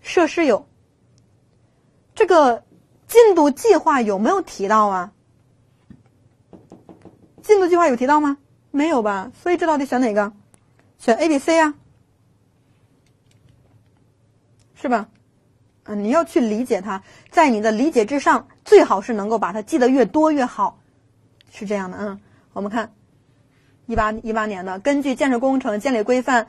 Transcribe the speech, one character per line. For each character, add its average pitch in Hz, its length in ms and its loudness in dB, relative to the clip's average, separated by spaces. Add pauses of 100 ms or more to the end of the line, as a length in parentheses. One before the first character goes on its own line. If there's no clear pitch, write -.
设 - 260 0
施 330 180 -2
有， 233 220 0 (1500)
这 440 120 0
个 285 360 4 (440)
进 440 280 6
度 294 160 4
计 370 260 2
划 302 260 0
有 202 160 -2
没 233 120 0
有 392 120 0
提 - 260 -8
到 214 180 2
啊？ 190 260 -6 (2250)
进 415 180 2
度 359 80 0
计 349 80 2
划 339 120 2
有 247 80 0
提 247 100 -4
到 302 140 2
吗？ 285 180 -2 (320)
没 294 180 -2
有 269 140 0
吧？ 202 280 -6 (100)
所 349 120 -2
以 349 40 0
这 339 100 -2
到 311 120 0
底 277 80 -4
选 254 140 -2
哪 233 120 0
个？ 208 200 -2 (640)
选 226 180 0
A、 330 120 0
B、 294 100 0
C 330 200 0
啊， 302 160 0 (3000)
是 - 140 -8
吧？ 220 200 -2 (760)
嗯， 208 200 -8
你 214 60 -2
要 320 140 2
去 330 160 -2
理 220 240 -2
解 208 160 -4
它， 196 220 -10 (280)
在 320 200 2
你 214 100 0
的 220 120 0
理 247 180 0
解 233 140 2
之 269 160 -4
上， 294 260 0 (180)
最 392 200 8
好 208 160 -2
是 240 120 -8
能 202 160 -6
够 220 100 -2
把 180 140 -6
它 214 100 -8
记 311 160 -4
得 247 100 4
越 262 160 4
多 311 260 2
越 285 140 0
好， 202 340 -6 (720)
是 - 160 -16
这 208 80 -6
样 190 160 -8
的。 180 100 -14
嗯， 202 200 -10 (320)
我 196 80 -12
们 202 100 -8
看 226 220 -8 (920)
一 226 100 -6
八， 214 160 0
一 220 200 -8
八 220 140 -4
年 190 180 -10
的， 190 140 -10
根 277 240 -2
据 269 140 -4
建 277 140 -2
设 240 100 -2
工 269 180 0
程 214 220 -4
监 269 120 -4
理 220 100 -2
规 247 200 0
范、 226 260 0